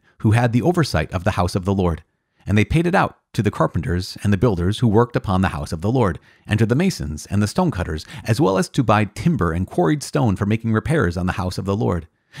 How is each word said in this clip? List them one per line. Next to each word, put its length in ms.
who 140
had 200
the 100
oversight 500
of 120
the 80
house 220
of 100
the 100
Lord. 280
And 100
they 80
paid 220
it 80
out 240
to 80
the 80
carpenters 720
and 100
the 60
builders 400
who 100
worked 260
upon 280
the 60
house 240
of 100
the 100
Lord, 260
and 120
to 80
the 80
masons 520
and 160
the 40
stonecutters, 600
as 160
well 180
as 120
to 120
buy 220
timber 480
and 140
quarried 360
stone 340
for 100
making 260
repairs 440
on 100
the 60
house 260
of 60
the 120
Lord, 320